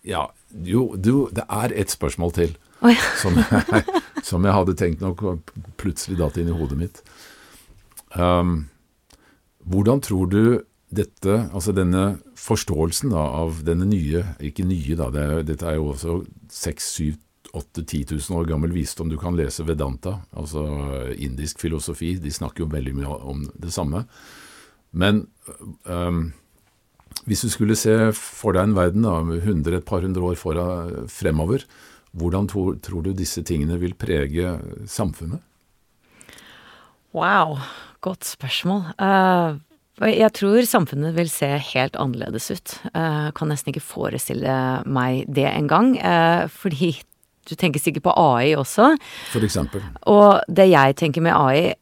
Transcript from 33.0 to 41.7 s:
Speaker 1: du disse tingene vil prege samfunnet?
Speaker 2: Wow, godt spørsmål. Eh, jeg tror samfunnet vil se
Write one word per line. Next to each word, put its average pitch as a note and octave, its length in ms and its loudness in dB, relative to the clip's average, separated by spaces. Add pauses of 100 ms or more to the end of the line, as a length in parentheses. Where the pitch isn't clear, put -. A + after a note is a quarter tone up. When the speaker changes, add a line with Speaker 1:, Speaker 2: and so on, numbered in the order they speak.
Speaker 1:
du F#2+ 100 -2
disse F2+ 300 -4
tingene D#2+ 340 -2
vil F2+ 160 -4
prege E2+ 640 -2 (320)
samfunnet? F2+ 540 -6 (1700)
Speaker 2:
Wow, E3 440 2 (440)
godt - 260 -8
spørsmål. F3 560 -4 (120)
Eh, F#3 600 4 (560)
jeg A3 200 6
tror G#3 320 4
samfunnet D#3+ 520 0
vil E3+ 140 0
se - 160 -2 (240)